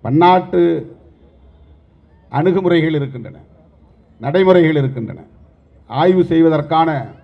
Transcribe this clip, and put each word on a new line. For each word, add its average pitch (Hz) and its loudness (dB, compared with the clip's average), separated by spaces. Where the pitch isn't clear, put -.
பன்னாட்டு 175 2
அணுகுமுறைகள் 170 0
இருக்கின்றன, 127 -12
நடைமுறைகள் 170 4
இருக்கின்றன, 127 -8
ஆய்வு 175 2
செய்வதற்கான 160 0